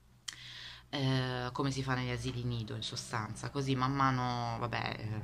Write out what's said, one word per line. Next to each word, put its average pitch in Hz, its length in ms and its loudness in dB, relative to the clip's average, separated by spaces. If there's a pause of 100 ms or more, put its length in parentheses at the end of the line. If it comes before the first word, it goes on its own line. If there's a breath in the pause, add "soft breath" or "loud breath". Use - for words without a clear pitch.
(920 loud breath)
eh, 127 600 2
come 139 180 2
si 135 120 -2
fa 131 120 2
negli 127 160 0
asili 120 340 -2
nido 117 300 -2
in 110 80 -4
sostanza, 117 680 -4
così 135 240 2
man 131 180 4
mano, 123 680 2
vabbè, 113 400 -2
eh, 107 260 -4